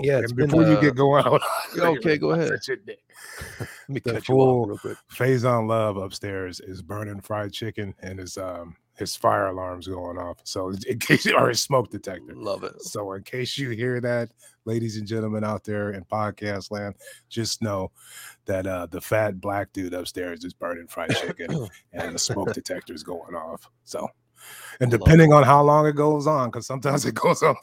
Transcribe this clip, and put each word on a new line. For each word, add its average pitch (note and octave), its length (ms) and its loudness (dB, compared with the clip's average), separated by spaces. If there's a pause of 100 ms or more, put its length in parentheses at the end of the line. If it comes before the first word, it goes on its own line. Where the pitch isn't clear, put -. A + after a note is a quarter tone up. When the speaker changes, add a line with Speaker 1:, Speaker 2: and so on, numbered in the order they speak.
Speaker 1:
yeah, C#3 180 4
it's A#2 120 -2
Speaker 2:
and A#2+ 40 -6
Speaker 1:
been, D3 120 2
Speaker 2:
before - 160 6
you D#3 120 8
Speaker 1:
uh, G#2 60 2
Speaker 2:
get C#3 140 4
going, C#3 280 6
<laughs> B2 40 2
hold C3+ 140 6
on. - 360 -6
Speaker 1:
yeah, E3+ 80 0
okay, D#3 320 2
go D3+ 140 0
ahead. D#3+ 180 2
Speaker 2:
Such - 200 -6
a B2+ 60 -2
dick. - 240 -16 (400)
Speaker 1:
<laughs> - 200 -14
Let A#2 100 -8 (180)
me C#3 140 -6
Speaker 2:
The A#2+ 140 -4
Speaker 1:
cut G#2+ 120 -8
you C3 80 2
off C3+ 140 8
Speaker 2:
full A#2+ 160 2
Speaker 1:
real G2+ 140 -8
quick. G#2+ 180 -10 (180)
Speaker 2:
Faison B2 540 2
Love G#2+ 260 0
upstairs F#2+ 640 -8
is F#2 220 -14
burning G#2 400 -10
fried G#2 320 -6
chicken G#2 480 -8
and F#2+ 180 -12
his, F2+ 180 -12
um, F2 380 -10 (220)
his - 180 -6
fire G#2 320 2
alarm's F#2 400 -8
going F2 300 -8
off. F2 260 -10
So F#2+ 300 -6 (160)
in B2 100 -4
case - 260 2
you, - 120 2
or B2 100 4
his A#2 140 0
smoke B2+ 280 0
detector. - 460 -12
Speaker 1:
Love F#2+ 300 -6
it. - 160 -10
Speaker 2:
So G2+ 320 -8
in G2 100 -12
case B2+ 340 -8
you C3+ 120 -6
hear B2 320 -4
that, A#2+ 280 -2 (360)
ladies A2+ 320 -4
and G#2 100 -8
gentlemen G#2+ 380 -4
out G#2+ 180 -4
there G#2 280 -4
in G2 120 -12
podcast G#2 640 -4
land, G2+ 260 -8 (340)
just - 320 -6
know G2 300 -4 (540)
that, F#2+ 220 -4
uh, F2+ 200 -6
the E2+ 120 -10
fat G#2+ 400 0
black G2+ 320 -4
dude F2+ 220 -8
upstairs F2 500 -8
is F2+ 100 -12
burning E2+ 340 -10
fried - 280 -8
chicken E3+ 540 -6 (100)
Speaker 1:
<coughs> - 140 -20
Speaker 2:
and F2 200 -8
the - 60 -6
smoke A2 340 -4
detector's - 500 -10
going F2 320 -12
off. E2 340 -12 (160)
So, D#2+ 240 -8 (680)
and B2 120 2
Speaker 1:
Love A2+ 80 4
Speaker 2:
depending D#3+ 320 10
Speaker 1:
it. D3+ 40 10
Speaker 2:
on C#3+ 80 12
how C#3+ 200 8
long D3+ 240 6
it D3 80 0
goes D3 320 2
on, C3 240 0
'cause A#2 160 -10
sometimes C3+ 380 -2
<laughs> - 20 0
it A2+ 80 -4
goes - 260 2
on D3 220 4